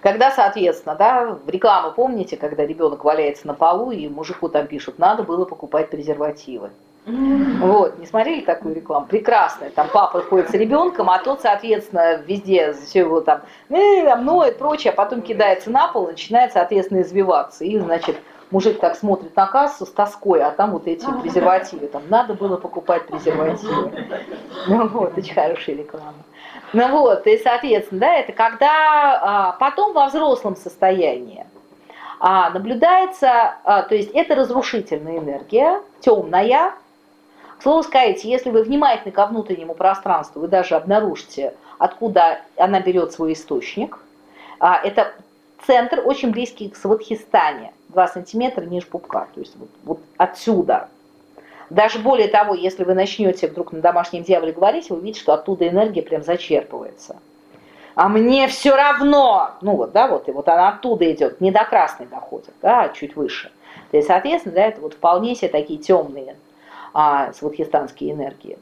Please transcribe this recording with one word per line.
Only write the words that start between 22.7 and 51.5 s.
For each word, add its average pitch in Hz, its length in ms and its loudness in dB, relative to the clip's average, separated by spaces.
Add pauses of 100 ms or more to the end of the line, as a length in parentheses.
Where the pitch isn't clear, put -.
презервативы». - 840 -4 (760)
Ну 220 200 2
вот, 196 300 -4
очень - 160 -10
хорошая 160 440 -2
реклама. 151 360 -16 (600)
Ну 240 180 4
вот, 269 340 4
и, 220 140 4
соответственно, 226 600 0
да, 302 120 4
это 294 200 0
когда, 226 360 2
а, 294 840 2
потом 381 400 0
во 294 120 4
взрослом 269 500 0
состоянии, 165 920 -2 (720)
а, 180 320 2
наблюдается, 247 1120 2
а, 202 180 2
то 214 140 -2
есть 208 160 -2
это - 240 0
разрушительная 190 840 -4
энергия, 214 640 0 (200)
тёмная. 220 720 2 (840)
К - 40 -20
слову 302 220 2
сказать, 254 400 2
если 247 280 -2
вы 220 120 4
внимательны 247 480 0
ко 202 140 4
внутреннему 202 480 -6
пространству, 185 680 -2
вы 170 60 -6
даже 180 280 0
обнаружите, 165 800 -2 (220)
откуда 180 600 2 (160)
она 190 240 2
берёт 180 320 0
свой 160 220 -4
источник. - 640 -8 (600)
А, 180 220 4
это 208 300 -2 (540)
центр, 247 400 2
очень 262 260 -2
близкий 226 380 -8
к - 80 -20
Сватхистане, 196 960 -2 (160)
два 180 180 2
сантиметра 214 560 -6
ниже 175 220 -8
пупка, - 480 -10
то - 60 -18
есть - 180 -18
вот, - 120 -20 (140)
вот - 160 -8 (180)
отсюда. 185 680 -2 (840)